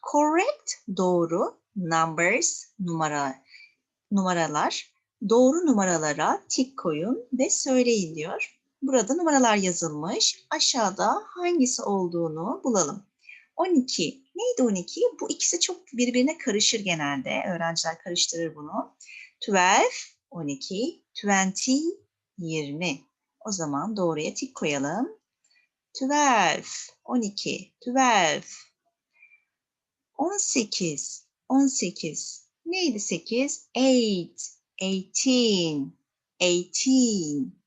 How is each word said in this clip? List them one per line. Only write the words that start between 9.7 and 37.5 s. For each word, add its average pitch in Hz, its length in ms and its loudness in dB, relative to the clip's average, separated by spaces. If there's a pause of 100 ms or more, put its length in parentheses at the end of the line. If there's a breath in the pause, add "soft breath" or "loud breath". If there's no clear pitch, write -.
Aşağıda 294 760 0
hangisi 349 560 0
olduğunu 175 840 -2
bulalım. 190 420 0 (500 loud breath)
On 370 180 0
iki. 247 500 0 (100)
Neydi 480 280 -2
on 226 120 2
iki? 180 260 -6 (200)
Bu - 100 -8
ikisi - 300 -2
çok - 320 -4
birbirine 247 460 2
karışır 214 420 0
genelde. 151 640 -2 (120)
Öğrenciler 165 440 -4
karıştırır 165 580 -4
bunu. 156 400 -10 (440 loud breath)
Twelve, 208 540 4 (360)
on 170 160 -8
iki, 202 580 -6 (100)
twenty, 196 640 0 (600)
yirmi. 160 640 -4 (460)
O 214 60 -6
zaman 165 440 -4
doğruya 165 380 -2
tik - 200 -10
koyalım. 165 640 -4 (760)
Twelve, 262 720 2 (380)
on 247 160 0
iki, - 600 -6
twelve. 220 640 2 (1700 soft breath)
On 370 220 -2
sekiz, 208 880 -4 (220)
on 269 180 4
sekiz. - 800 -6 (180)
Neydi 330 340 -2
sekiz? 240 760 -4
Eight, 240 680 2 (360)
eighteen, 190 1200 0 (420)
eighteen. 180 1300 0